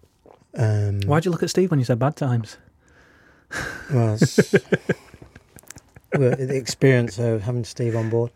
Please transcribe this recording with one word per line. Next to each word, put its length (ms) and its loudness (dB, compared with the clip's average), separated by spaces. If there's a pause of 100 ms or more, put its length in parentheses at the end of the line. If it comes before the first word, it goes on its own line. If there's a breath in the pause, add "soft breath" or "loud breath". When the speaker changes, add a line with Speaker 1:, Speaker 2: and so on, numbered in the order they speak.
(560)
Speaker 1:
um, 460 0
Speaker 2:
Why'd 220 2
you 60 0
look 120 -2
at 80 -2
Steve 200 2
when 100 2
you 40 0
said 140 0
bad 180 0
times? 420 -2 (1300 loud breath)
Speaker 1:
Well, 220 2
it's, 380 0
Speaker 2:
<laughs> 1600 -6
Speaker 1:
well, 220 2
the 200 -4
experience 640 2
of 240 0
having 220 -4
Steve 320 -4
on 140 -2
board. 260 0